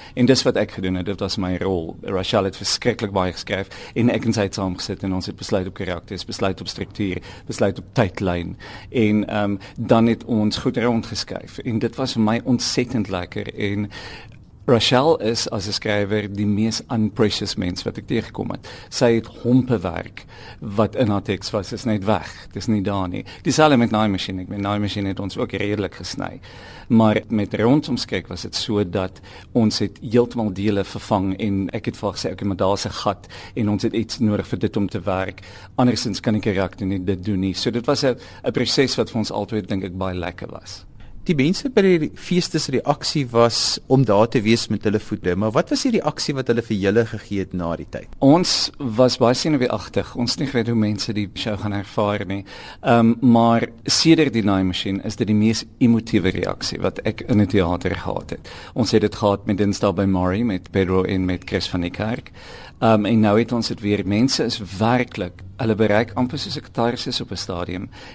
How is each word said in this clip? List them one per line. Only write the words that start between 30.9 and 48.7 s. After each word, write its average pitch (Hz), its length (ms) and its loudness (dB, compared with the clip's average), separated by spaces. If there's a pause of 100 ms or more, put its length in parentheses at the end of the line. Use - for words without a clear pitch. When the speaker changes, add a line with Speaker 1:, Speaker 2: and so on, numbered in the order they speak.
Speaker 1:
en 98 300 0
ek - 160 -8
het - 120 -6
vir 104 120 -4
haar 95 80 -6
gesê, - 140 -4
"Okay, 98 160 -6
maar 95 100 -2
daar's 98 280 2
'n 101 40 -4
gat - 380 -4 (280)
en 107 140 0
ons 104 140 0
het 117 100 -2
iets 110 260 -4
nodig 104 280 0
vir - 120 -6
dit 104 180 0
om 101 120 0
te 104 100 -6
werk. 95 420 -2 (340)
Andersins 117 440 2
kan 113 140 0
die 107 80 0
karakter 98 440 -2
nie 95 180 -2
dit 92 200 -2
doen 101 160 -2
nie." 95 140 0
So - 180 -2
dit 117 140 -4
was 143 180 2
'n, 127 140 2 (260)
'n 123 80 0
proses 123 440 2
wat 113 140 0
vir - 80 -6
ons 104 140 -2
altyd, 104 360 -4
dink 98 160 -2
ek, 92 140 -8
baie 92 180 -2
lekker 90 360 -6
was. - 340 -16 (420)
Speaker 2:
Die 170 80 2
mense 151 400 2
by 202 80 6
die 175 320 4
feestes - 560 -2
reaksie 139 600 0
was - 480 2 (100)
om 131 160 6
daar 107 240 6
te 127 140 2
wees 113 260 4
met 104 160 -2
hulle 104 160 2
voete, 92 320 -2
maar 107 220 0
wat 180 160 0
was 277 100 0
die 226 140 2
reaksie - 400 -2
wat 131 100 -4
hulle 117 160 2
vir 107 220 -2
julle 104 240 4
gegee 101 340 -4
het 90 140 -8
na 85 180 -2
die 78 160 -8
tyd? - 220 -10 (100)
Speaker 1:
Ons 160 460 4 (100)